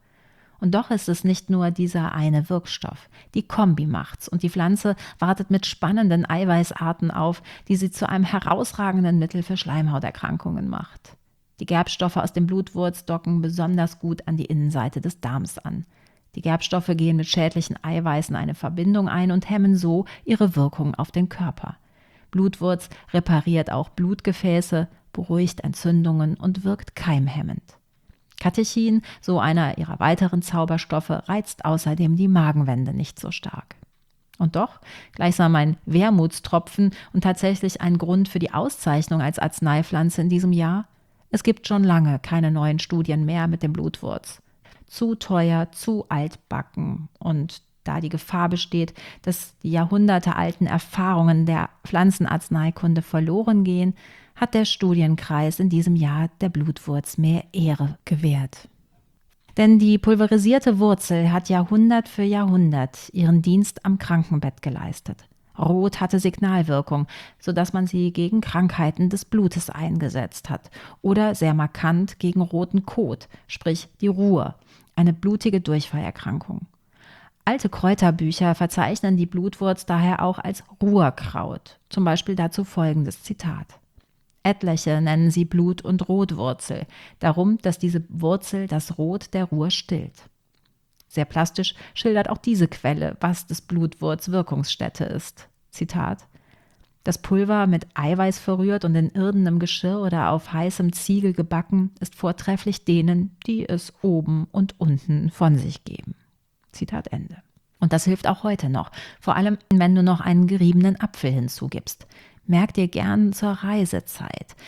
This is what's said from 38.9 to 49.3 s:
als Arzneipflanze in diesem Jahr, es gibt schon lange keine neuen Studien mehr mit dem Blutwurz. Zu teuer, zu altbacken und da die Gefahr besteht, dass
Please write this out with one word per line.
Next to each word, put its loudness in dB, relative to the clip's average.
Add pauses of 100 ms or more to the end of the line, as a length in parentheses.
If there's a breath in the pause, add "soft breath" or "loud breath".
als -4
Arzneipflanze 0
in 2
diesem 2
Jahr, 0 (420)
es -4
gibt 0
schon 2
lange 4
keine 0
neuen 0
Studien -2
mehr 0
mit -2
dem 0
Blutwurz. -8 (460 soft breath)
Zu -4
teuer, 0
zu -4
altbacken -6 (120)
und -4 (240)
da -4
die -6
Gefahr -4
besteht, -2 (280 loud breath)
dass -6